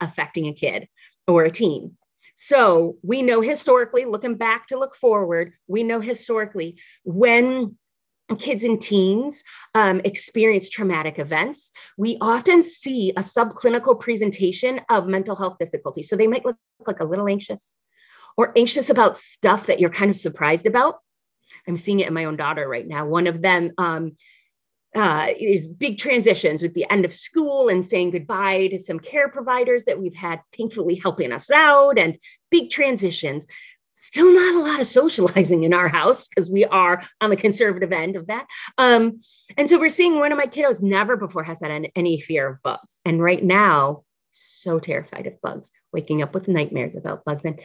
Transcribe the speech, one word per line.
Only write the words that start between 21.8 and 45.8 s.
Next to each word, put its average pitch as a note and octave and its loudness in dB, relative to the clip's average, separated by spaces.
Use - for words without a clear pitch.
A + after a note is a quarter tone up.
it - -2
in D#3+ -4
my E3 -4
own D3+ -6
daughter D3+ -4
right A#2+ -6
now. D3 -6
One E3+ 0
of E3+ -2
them, F3 2
um, D#3+ -4
uh, F3+ 0
there's G3 0
big G3+ -6
transitions G3 0
with E3+ -4
the E3+ -2
end G3 2
of E3+ -8
school C#4 -2
and F3+ 0
saying F3+ -2
goodbye F#3+ -2
to F#3 -6
some E3 -10
care C#4+ -2
providers B3 -2
that F3+ -2
we've F3+ -8
had E3+ -8
thankfully G3 -4
helping E3+ -4
us - -8
out C#4 6
and E3 2
big - 4
transitions. F#3+ -2
Still F4 6
not F4+ 6
a F4 2
lot D4 -2
of B3+ -2
socializing F3+ 2
in F3+ 4
our F3 4
house E3+ 0
'cause F3 -2
we G3 2
are F#3 2
on G#3+ 0
the G3+ 4
conservative G3 0
end F3+ -4
of E3 -12
that. A#3 -10
Um, A#3 4
and D4 0
so E4+ 8
we're D#4 0
seeing F4 2
one D4 2
of D4 -2
my C#4 -2
kiddos C4 -2
never G3+ 0
before F3+ -8
has D#3+ -12
had D#3 -8
an-, D3+ -8
any E3+ 0
fear C#3+ -4
of C3 -10
bugs. - -10
And E3 -2
right F3+ 2
now, E3 2
so - -8
terrified - -8
of - -14
bugs, - -12